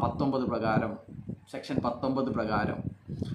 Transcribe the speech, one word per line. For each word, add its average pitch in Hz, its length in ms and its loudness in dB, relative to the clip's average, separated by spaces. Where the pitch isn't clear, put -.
പത്തൊമ്പത് 131 420 2
പ്രകാരം, 110 480 2
സെക്ഷൻ - 320 -4
പത്തൊമ്പത് 131 500 0
പ്രകാരം 107 440 0